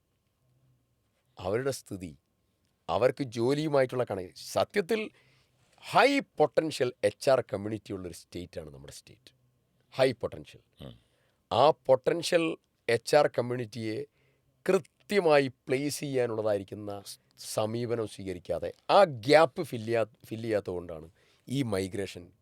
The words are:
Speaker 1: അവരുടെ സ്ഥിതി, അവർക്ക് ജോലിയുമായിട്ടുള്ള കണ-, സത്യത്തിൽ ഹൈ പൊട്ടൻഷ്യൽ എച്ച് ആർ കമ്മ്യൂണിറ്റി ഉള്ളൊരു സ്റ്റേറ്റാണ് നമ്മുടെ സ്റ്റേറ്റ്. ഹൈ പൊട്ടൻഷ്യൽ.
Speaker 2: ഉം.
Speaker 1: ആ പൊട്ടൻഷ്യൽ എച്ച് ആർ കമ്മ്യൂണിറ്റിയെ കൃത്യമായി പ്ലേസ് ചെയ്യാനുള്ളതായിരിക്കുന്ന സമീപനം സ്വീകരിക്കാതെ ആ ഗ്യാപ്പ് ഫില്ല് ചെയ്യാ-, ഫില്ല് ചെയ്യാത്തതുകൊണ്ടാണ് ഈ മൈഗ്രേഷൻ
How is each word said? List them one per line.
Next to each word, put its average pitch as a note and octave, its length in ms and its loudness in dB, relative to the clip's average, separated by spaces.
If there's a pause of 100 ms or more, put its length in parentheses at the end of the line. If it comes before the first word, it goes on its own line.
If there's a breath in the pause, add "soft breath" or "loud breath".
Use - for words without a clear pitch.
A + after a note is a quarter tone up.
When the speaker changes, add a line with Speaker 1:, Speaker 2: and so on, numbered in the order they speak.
(1400)
Speaker 1:
അവരുടെ A2 320 -2
സ്ഥിതി, F2+ 480 -10 (680)
അവർക്ക് G#2 360 0
ജോലിയുമായിട്ടുള്ള C3 880 0
കണ-, F#2 260 -8
സത്യത്തിൽ G3+ 760 -2 (680)
ഹൈ C4 380 4
പൊട്ടൻഷ്യൽ D3+ 760 0 (120)
എച്ച് G#2 260 0
ആർ C3 100 6
കമ്മ്യൂണിറ്റി G#2+ 520 -8
ഉള്ളൊരു F#2 220 -10
സ്റ്റേറ്റാണ് E2+ 600 -14
നമ്മുടെ C#2 180 -20
സ്റ്റേറ്റ്. - 500 -20 (520)
ഹൈ C3+ 180 4
പൊട്ടൻഷ്യൽ. - 720 -12
Speaker 2:
ഉം. A#1 120 -18 (540)
Speaker 1:
ആ B2+ 180 6
പൊട്ടൻഷ്യൽ E3 840 0 (320)
എച്ച് A#2 280 2
ആർ D3 100 6
കമ്മ്യൂണിറ്റിയെ A#2+ 760 -4 (640)
കൃത്യമായി E3 800 2
പ്ലേസ് C#3 520 -4
ചെയ്യാനുള്ളതായിരിക്കുന്ന G#2+ 1040 -4 (360)
സമീപനം A2+ 680 -4
സ്വീകരിക്കാതെ F2 640 -8 (180)
ആ G3 140 8
ഗ്യാപ്പ് D3 580 4
ഫില്ല് A2+ 260 -10
ചെയ്യാ-, A2+ 380 -4
ഫില്ല് A2+ 200 -10
ചെയ്യാത്തതുകൊണ്ടാണ് F2 600 -4 (400)
ഈ C3+ 140 -2
മൈഗ്രേഷൻ F#2+ 800 -6